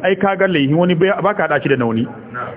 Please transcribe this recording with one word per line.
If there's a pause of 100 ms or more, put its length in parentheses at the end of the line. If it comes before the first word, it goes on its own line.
ai
ka
ga
laihi
wani
bai, (120)
ba
ka
haɗa
shi
da
na
wani. (500)